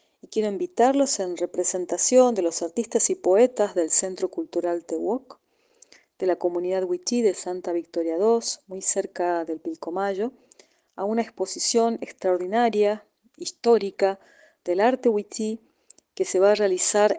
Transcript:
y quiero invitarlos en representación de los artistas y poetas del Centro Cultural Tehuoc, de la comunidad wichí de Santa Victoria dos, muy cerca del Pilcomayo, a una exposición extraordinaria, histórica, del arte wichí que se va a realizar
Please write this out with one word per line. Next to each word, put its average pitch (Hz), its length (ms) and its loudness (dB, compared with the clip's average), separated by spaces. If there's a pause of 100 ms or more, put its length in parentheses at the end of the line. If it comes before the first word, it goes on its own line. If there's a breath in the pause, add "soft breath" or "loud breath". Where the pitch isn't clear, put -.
(220)
y - 60 -20
quiero 214 220 -2
invitarlos 233 720 0
en 180 160 -6
representación 185 1000 2
de 196 60 0
los 170 200 -2
artistas 226 500 -2
y - 40 -4
poetas 208 600 2
del 165 160 0
Centro 190 360 -2
Cultural 170 560 -4
Tehuoc, 175 560 -6 (800)
de 190 80 -4
la 180 80 0
comunidad 180 480 -2
wichí 185 400 -2
de 190 100 2
Santa 180 380 -8
Victoria 165 440 -4
dos, 226 520 0
muy 185 160 -12
cerca 175 600 -2
del 160 160 -6
Pilcomayo, 190 720 -6 (640)
a - 80 -8
una 220 200 -2
exposición 226 760 -2
extraordinaria, 208 1040 0 (340)
histórica, 196 840 0 (440)
del 180 180 0
arte 254 280 2
wichí 214 520 -2 (520)
que 185 100 -2
se 180 160 0
va 196 120 8
a 214 40 4
realizar 208 640 2